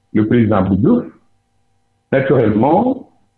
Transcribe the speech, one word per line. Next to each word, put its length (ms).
le 140
président 300
Abdou 180
Diouf. 300
Naturellement, 1000